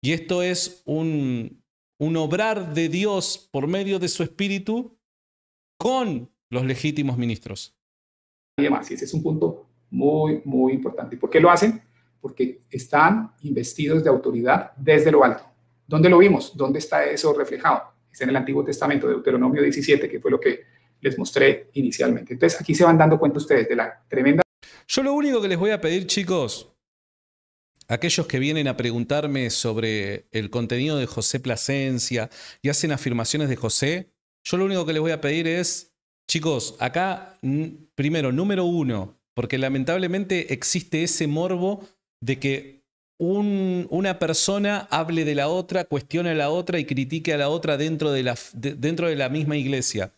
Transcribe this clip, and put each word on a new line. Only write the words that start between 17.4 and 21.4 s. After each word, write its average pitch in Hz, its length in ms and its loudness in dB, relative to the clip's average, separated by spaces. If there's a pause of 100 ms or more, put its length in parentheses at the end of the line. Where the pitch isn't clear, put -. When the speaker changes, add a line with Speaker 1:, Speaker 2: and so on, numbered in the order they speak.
Speaker 2:
Está - 120 -6
en 127 60 0
el 135 60 2
Antiguo 135 280 0
Testamento, 143 440 0
Deuteronomio 127 540 2
diecisiete, 143 460 2
que - 120 -8
fue 135 100 0
lo 139 100 2
que 127 200 0 (420)
les 131 160 -2
mostré - 560 2